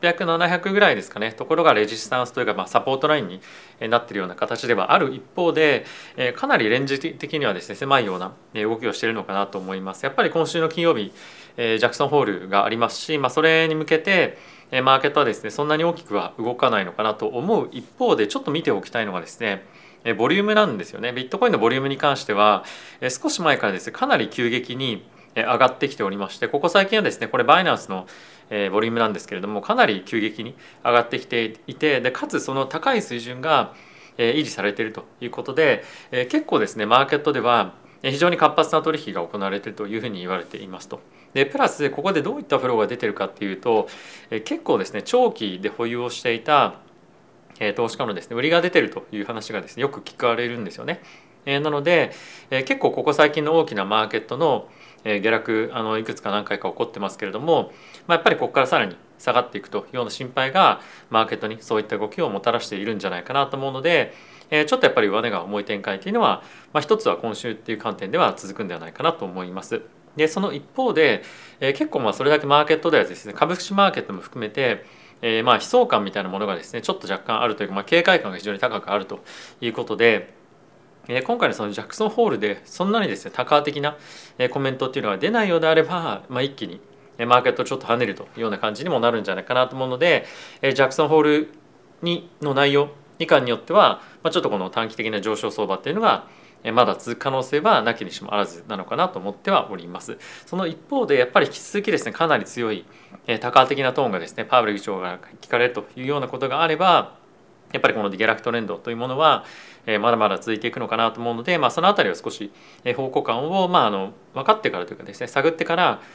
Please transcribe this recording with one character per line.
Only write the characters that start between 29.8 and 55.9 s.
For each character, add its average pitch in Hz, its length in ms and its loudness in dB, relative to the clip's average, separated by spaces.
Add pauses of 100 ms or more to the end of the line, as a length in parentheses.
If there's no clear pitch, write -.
り 98 180 -2
急 - 140 -4
激 113 240 -4
に 120 140 -12 (280)
上 123 60 2
が 120 120 6
っ - 60 -6
て 123 120 -4
き - 80 -14
て 113 400 -4
い - 80 -12
て、 143 240 0
で、 123 100 0
か - 160 -6
つ 156 140 -2
そ 139 120 -6
の 135 140 -2
高 247 300 -2
い 208 40 0
水 120 200 -8
準 123 200 -12
が、 135 340 2 (440)
え 117 140 4
ー、 - 20 0
維 151 80 2
持 - 80 -4
さ - 120 -6
れ 101 100 0
て 117 100 -4
い 110 40 -2
る 110 60 -8
と - 120 -12 (160)
い 120 60 -8
う 120 40 -6
こ - 140 -10
と 135 100 -8
で、 143 300 4 (260)
え 127 120 -2
ー、 123 40 -2
結 302 200 -2
構 - 120 2
で 104 80 2
す - 80 -12
ね、 110 100 -4
マ 113 120 4
ー 139 100 4
ケ 151 100 2
ッ 143 60 -2
ト 151 100 2
で 131 60 -2
は、 113 360 2 (280)
え 135 60 -4
ー、 - 20 0
非 139 80 -4
常 170 100 4
に 170 80 2
活 156 200 4
発 160 180 2
な 156 80 2
取 156 240 -2
引 98 80 -8
が 90 80 -4
行 101 160 -8
わ 98 120 -2
れ 98 100 -2
て - 80 -10
い - 20 -6
る 98 60 -14
と 107 100 -6
い 107 100 -6
う 110 40 -2
ふ 113 40 -6
う 123 40 -6
に 98 100 -8
言 90 100 -8
わ 92 80 -2
れ 85 60 -6
て - 160 -14
い 101 80 -14
ま 92 140 -14
す - 80 -18
と。 - 120 -12 (320)
で、 135 140 4
プ - 120 -6
ラ 262 100 4
ス、 143 220 -2
こ 143 120 -6
こ 190 100 0
で 160 100 2
ど 220 120 -4
う 294 60 -8
い - 20 -12
っ - 20 -14
た 135 140 2
フ 127 80 -2
ロ 123 80 2
ー 113 40 2
が 104 100 2
出 123 80 -4
て 117 100 -2
る 104 80 -2
か 98 120 -2
っ - 60 -12
て - 120 -8
い 98 80 -4
う 92 40 -6
と、 110 300 2 (440)
え 113 80 -4
ー、 107 40 -6
結 330 220 -6
構 233 140 2
で - 80 -2
す - 80 -12
ね、 101 80 -6
長 247 280 2
期 92 300 -6
で - 80 -4
保 - 180 -4
有 120 140 -4
を 120 100 -6
し - 120 -10
て 117 120 0
い 113 60 -6
た、 131 340 4 (840)
え 107 100 0
ー、 98 40 -6
投 117 140 0
資 - 80 -8
家 135 80 -4
の 107 100 -4
で 85 80 -8
す - 80 -20
ね、 117 60 -8
売 123 60 -2
り 151 80 0
が 170 100 4
出 175 100 0
て 175 100 4
る 110 100 0
と - 220 -12
い 107 80 -6
う 98 60 -6
話 113 260 -8
が 101 80 -4
で - 80 -12
す - 80 -18
ね、 117 60 -4
よ 139 80 0
く 107 100 -12
聞 - 160 -18
か 120 180 2
れ 120 140 -2
る 120 100 -6
ん 113 60 -8
で - 80 -8
す - 40 -18
よ 117 80 -12
ね。 170 180 -6 (440)
え 139 120 0
ー、 - 20 0
な 151 100 -2
の 143 120 -2
で、 160 280 4 (400)
え 131 80 0
ー、 131 60 -2
結 - 160 0
構 135 100 4
こ 123 140 -4
こ 151 80 4
最 151 180 6
近 151 140 -2
の 160 120 2
大 156 100 6
き 110 100 -8
な 98 80 -2
マ 107 180 2
ー 107 60 -2
ケ 113 80 -4
ッ 107 100 -4
ト 120 100 -6
の、 139 320 2 (360)
え 107 120 0
ー、 101 40 -2
下 110 100 2
落、 113 420 0
あ 120 100 -4
の、 110 140 0